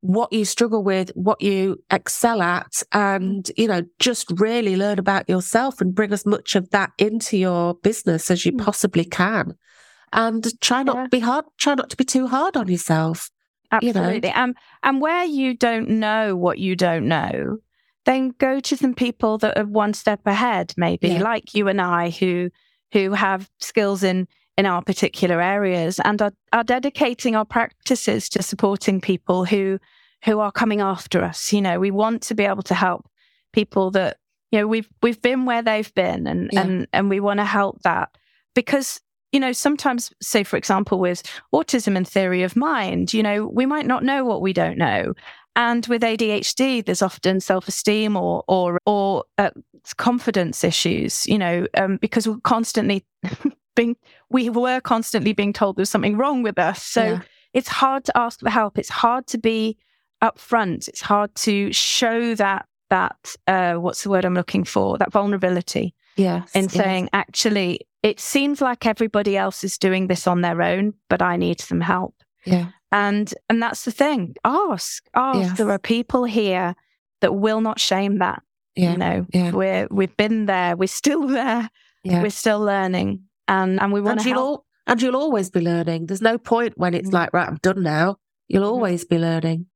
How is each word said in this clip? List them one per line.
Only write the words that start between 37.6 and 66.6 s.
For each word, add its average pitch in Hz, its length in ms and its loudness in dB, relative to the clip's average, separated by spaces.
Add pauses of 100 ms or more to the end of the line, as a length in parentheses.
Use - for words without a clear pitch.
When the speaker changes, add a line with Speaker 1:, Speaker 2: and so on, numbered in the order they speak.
Speaker 2:
that. - 280 0 (440)
Because, 262 460 0 (320)
you 277 80 2
know, 262 120 0
sometimes, 269 680 0
say, - 220 0
for 202 140 -4
example, 196 420 0
with 180 240 -2 (320)
autism 240 420 2
and 180 100 0
theory 180 360 0
of 185 140 -2
mind, 208 580 -2
you 220 80 2
know, 208 240 0
we 247 180 0
might 294 220 0
not 247 180 0
know 269 200 0
what 226 180 0
we 190 100 0
don't 170 240 0
know. 101 380 0 (420)
And 233 300 2
with 233 180 0
A 220 120 0
D 220 160 0
H - 240 -2
D, 254 240 2
there's 185 200 -2
often 185 400 0
self-esteem 208 760 0
or, 180 320 -2
or, 180 380 2
or, 196 380 0 (140)
uh, 202 120 2 (460)
confidence 208 680 0
issues, - 600 -2
you 214 120 2
know, 175 280 0 (100)
um, 190 220 2
because 220 300 -2
we're 220 140 -4
constantly 214 640 0 (180)
<laughs> - 540 -6
being, 233 180 2 (360)
we 240 200 2
were 247 300 0
constantly 220 520 0
being 202 200 0
told 196 240 0
there's 190 140 -2
something 208 260 0
wrong 262 260 0
with 214 160 -2
us. 175 240 0
So - 220 0
Speaker 1:
Yeah. 180 160 -2 (340)
Speaker 2:
it's 254 140 0
hard 269 380 0
to - 120 2
ask 233 220 -2
for 226 100 -4
help. 214 280 0
It's - 100 -6
hard 247 400 0
to 247 100 -6
be 220 380 0 (460)
upfront. 220 640 -2
It's - 120 -14
hard 208 360 0
to 202 360 0
show 233 600 0
that, 196 320 0 (240)
that, - 460 -2 (100)
uh, 180 280 2
what's 175 280 -4
the 202 80 -4
word 185 140 2
I'm 180 100 0
looking 180 300 -2
for? 98 340 -2
That - 140 -2
vulnerability. 185 800 -2 (220)
Speaker 1:
Yes, 180 380 0
Speaker 2:
In 196 100 2